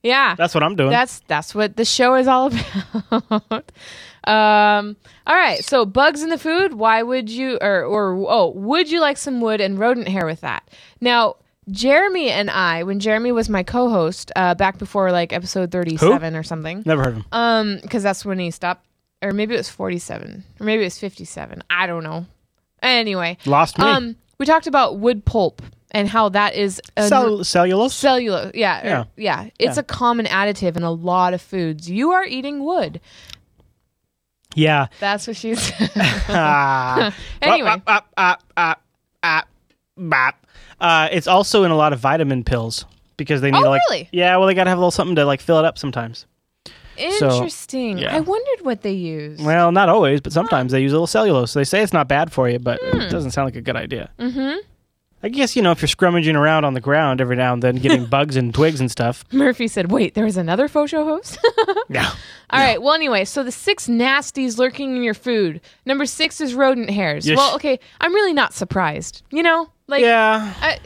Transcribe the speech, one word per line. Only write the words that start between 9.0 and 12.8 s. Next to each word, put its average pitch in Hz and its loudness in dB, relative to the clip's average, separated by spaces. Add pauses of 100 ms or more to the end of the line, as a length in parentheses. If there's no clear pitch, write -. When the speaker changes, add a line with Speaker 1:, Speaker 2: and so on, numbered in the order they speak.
Speaker 1:
like 285 2
some 254 -6
wood 220 0
and 196 -2
rodent 240 0
hair 190 -2
with 160 -8
that? - -8 (300)
Now, 240 2 (340)
Jeremy 294 2
and 202 -2
I, 170 -2